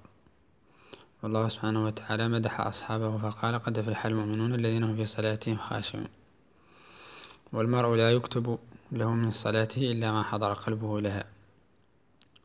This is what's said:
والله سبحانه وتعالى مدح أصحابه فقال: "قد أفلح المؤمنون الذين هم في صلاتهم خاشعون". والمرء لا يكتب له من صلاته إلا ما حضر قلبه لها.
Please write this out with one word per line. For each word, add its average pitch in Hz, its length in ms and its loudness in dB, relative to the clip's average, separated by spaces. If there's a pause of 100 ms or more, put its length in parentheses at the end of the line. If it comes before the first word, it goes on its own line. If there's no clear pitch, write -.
(1200)
والله 110 240 2
سبحانه 110 380 0
وتعالى 110 420 -2
مدح 113 340 0
أصحابه 110 560 -2
فقال: 110 420 -2
"قد 113 200 -2
أفلح 107 260 -2
المؤمنون 110 500 0
الذين 117 280 2
هم 110 120 0
في 110 100 -2
صلاتهم 107 520 -2
خاشعون". 107 500 -6 (1500)
والمرء 120 420 4
لا 113 160 8
يكتب 120 480 0 (320)
له 113 220 0
من 117 180 2
صلاته 110 600 0
إلا 113 200 0
ما 107 120 2
حضر 104 300 0
قلبه 107 480 -2
لها. 98 240 -2 (1200)